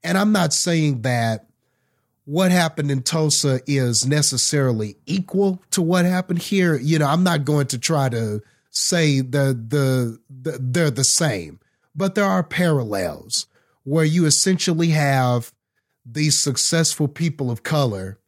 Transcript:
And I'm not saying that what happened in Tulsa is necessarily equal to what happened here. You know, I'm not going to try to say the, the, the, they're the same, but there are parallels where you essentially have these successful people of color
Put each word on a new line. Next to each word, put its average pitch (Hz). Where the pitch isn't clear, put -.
And 175
I'm 208
not 175
saying 151
that 113
what 175
happened 165
in 135
Tulsa 147
is 127
necessarily 131
equal 185
to 185
what 175
happened 180
here. 175
You 151
know, 147
I'm 160
not 165
going 147
to 127
try 139
to 110
say 156
the, 131
the, 127
the, 131
they're 135
the 131
same, 101
but 190
there 208
are 190
parallels 120
where 156
you 165
essentially 170
have 135
these 147
successful 156
people 143
of 117
color 104